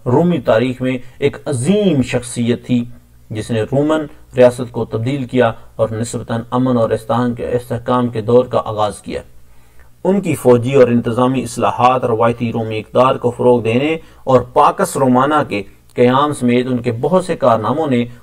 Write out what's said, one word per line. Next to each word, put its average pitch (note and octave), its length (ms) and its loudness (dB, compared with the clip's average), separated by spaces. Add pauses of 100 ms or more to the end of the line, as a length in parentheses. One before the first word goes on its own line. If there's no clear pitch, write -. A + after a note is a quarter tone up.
रोमी D#3+ 340 2
तारीख A#2+ 420 0
में B2+ 160 -2 (220)
एक C#3+ 160 -2 (120)
अजीम D#3+ 560 2
शख्सियत A#2+ 580 -4
थी, A#2+ 300 -2 (380)
जिसने A2 320 -4
रोमन D3+ 460 0 (260)
रियासत B2 360 2
को A#2 160 -6
तब्दील B2+ 380 -4
किया A#2 300 0 (240)
और A2 120 0
निस्बतन A#2 600 -6
अमन B2+ 240 0
और A2+ 160 0
इस्तेहकाम A#2 420 -2
के, A#2 120 -10
इस्तेहकाम B2 640 -4
के A2+ 120 -8
दौर A#2+ 260 2
का A#2 120 -2
आगाज G#2+ 400 -4
किया। - 220 -10 (840)
उनकी F3+ 300 0
फौजी B2 400 2
और B2 180 6
इंतजामी B2 480 0
इस्लाहात B2 640 0
रवायती A#2 460 0
रोमी A2 280 -4
इक़्तिदार B2+ 400 2
को B2 120 0
फ़रोग़ B2 320 2
देने C3+ 360 0 (280)
और B2 300 2
पाकस E3 400 2
रोमाना C3+ 480 2
के G2+ 180 -6 (340)
क़याम C3 380 2
समेत B2 320 0
उनके B2 320 -4
बहुत F3 280 0
से E3+ 120 -4
कारनामों A#2+ 500 0
ने A#2+ 180 0 (160)